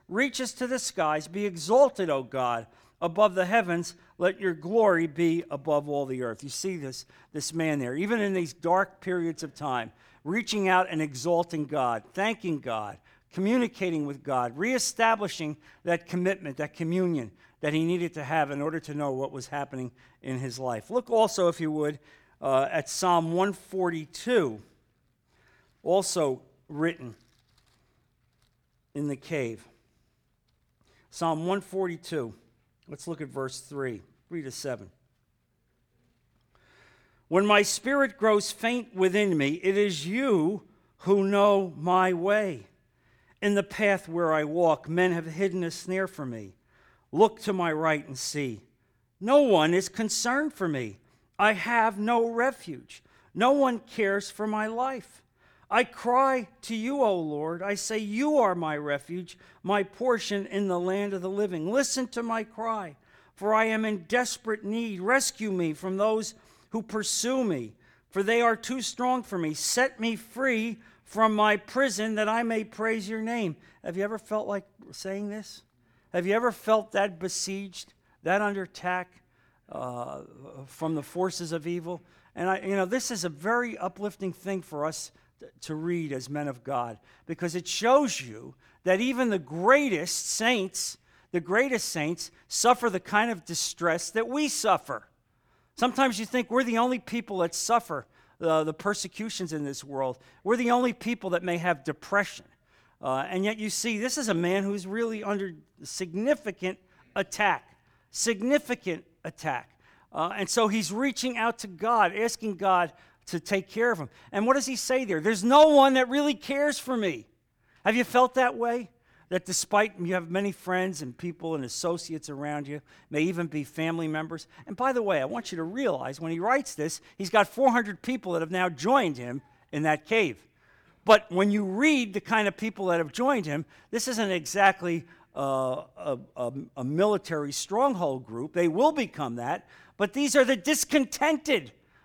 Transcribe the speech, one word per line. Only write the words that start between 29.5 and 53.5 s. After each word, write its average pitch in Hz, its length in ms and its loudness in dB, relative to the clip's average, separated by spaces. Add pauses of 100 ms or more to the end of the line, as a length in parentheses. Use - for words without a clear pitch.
Psalm 165 380 -2
one 196 140 0
forty-two, 170 720 -6 (540)
let's 156 200 -16
look 165 140 -8
at 139 80 -10
verse 131 320 -8
three, 131 400 -8 (260)
three 170 140 -10
to 131 100 -10
seven. 104 400 -10 (2500)
"When 190 160 4
my 208 160 8
spirit 262 560 0
grows 208 340 2
faint 233 420 -4
within 185 440 4
me, 143 160 2 (100)
it 196 140 2
is 180 280 0
you 202 580 2 (360)
who 196 240 4
know 202 540 4
my 180 340 4
way. 185 560 0 (760)
In 202 140 4
the 202 80 4
path 196 460 0
where 165 240 2
I 151 100 2
walk, 156 460 2
men 180 240 4
have 165 140 -4
hidden 175 360 -2
a 165 80 -4
snare 185 360 -4
for 147 180 -10
me. 110 300 -10 (560)
Look 208 300 4
to 185 120 -2
my 175 180 0
right 156 360 0
and 135 100 -12
see. 131 440 -6 (580)
No 269 240 6
one 175 320 6
is 190 120 2
concerned 247 680 -2
for 185 140 -4
me. 123 300 -4 (400)
I 214 160 4
have 220 460 0
no 233 280 2
refuge. 233 760 -4 (320)
No 233 160 6